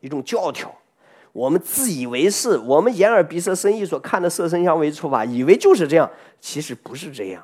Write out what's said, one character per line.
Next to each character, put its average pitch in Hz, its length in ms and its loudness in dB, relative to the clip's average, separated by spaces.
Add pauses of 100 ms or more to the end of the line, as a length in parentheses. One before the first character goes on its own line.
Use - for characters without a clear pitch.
一 139 80 -16
种 143 160 -6
教 185 260 -4
条。 - 240 -12 (580)
我 120 160 -4
们 285 160 2
自 269 260 -4
以 127 160 -6
为 127 220 0
是， 202 300 0
我 123 200 2
们 226 160 2
眼 196 160 2
耳 202 140 4
鼻 156 160 -8
舌 185 140 -2
身 196 200 0
意 208 120 -6
所 160 120 -6
看 - 220 -4
的 180 80 0
色 170 180 -4
声 175 160 0
香 165 160 2
味 151 140 0
触 151 160 -8
法， 123 160 0
以 120 200 -4
为 175 120 8
就 381 180 6
是 175 140 0
这 147 80 4
样， 151 120 4 (340)
其 - 180 -10
实 139 140 -10
不 113 200 -18
是 151 160 -14
这 104 180 -10
样。 90 160 -14